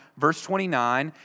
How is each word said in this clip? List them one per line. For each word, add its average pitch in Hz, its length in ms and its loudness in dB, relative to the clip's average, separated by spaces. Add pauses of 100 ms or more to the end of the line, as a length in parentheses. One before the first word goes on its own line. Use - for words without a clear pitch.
(160)
verse 156 260 2
twenty-nine, 147 720 0 (120)